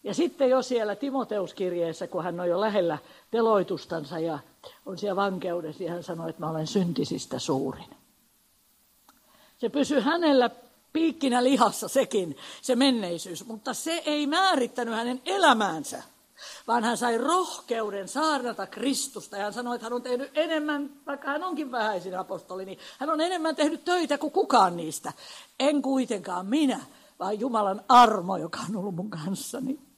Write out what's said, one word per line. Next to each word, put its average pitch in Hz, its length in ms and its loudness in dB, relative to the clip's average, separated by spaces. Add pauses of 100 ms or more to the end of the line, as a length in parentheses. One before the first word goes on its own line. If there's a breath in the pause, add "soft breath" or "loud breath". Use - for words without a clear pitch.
Ja 196 100 -4
sitten 269 360 2
jo 262 120 4
siellä 214 340 -2
Timoteuskirjeessä, 185 1080 -4
kun 165 180 -6
hän 175 160 -4
on 180 80 0
jo 175 120 2
lähellä 190 380 2 (320 loud breath)
teloitustansa 180 880 0
ja 160 200 -4 (480 loud breath)
on 185 120 -10
siellä 196 180 -2
vankeudessa, 180 680 -4
niin 170 100 -6
hän 175 100 -8
sanoi, 165 280 -8
että 170 120 -10
"mä 156 80 -4
olen 156 160 -4
syntisistä 170 720 -2
suurin". - 520 -4 (1700 soft breath)
Se 240 100 -2
pysyi 277 320 2
hänellä 285 500 4 (420)
piikkinä 277 520 2
lihassa 240 440 4
sekin, 214 480 0 (260 loud breath)
se 254 140 0
menneisyys, 190 680 0
mutta 226 280 -8
se 330 320 -4
ei 294 200 0
määrittänyt 277 680 0
hänen 240 320 -4
elämäänsä, 226 760 2 (640 loud breath)
vaan 226 180 2
hän 233 120 0
sai 233 220 0
rohkeuden 226 920 -2
saarnata 254 580 -2
Kristusta. 214 680 -4
Ja 202 80 -4
hän 208 100 -6
sanoi, 240 200 -4
että 233 100 -8
hän 233 80 -6
on 247 100 -4
tehnyt 254 320 -4
enemmän, 302 560 0 (160)
vaikka 277 220 -8
hän 302 160 -2
onkin 294 280 -4
vähäisin 190 460 -2
apostoli, 185 460 -8
niin 190 140 -12 (200 loud breath)
hän 294 120 -4
on 311 100 0
enemmän 330 360 0
tehnyt 311 280 0
töitä 339 340 0
kuin 302 140 -4
kukaan 196 440 4
niistä. 160 360 -8 (480 loud breath)
"En 285 220 4
kuitenkaan 208 640 -2
minä, 262 340 2 (380 loud breath)
vaan 202 220 -2
Jumalan 214 480 0
armo, 214 480 10
joka 165 320 -6
on 214 80 -4
ollut 190 180 -4
mun 190 160 -6
kanssani." 196 680 -6 (200)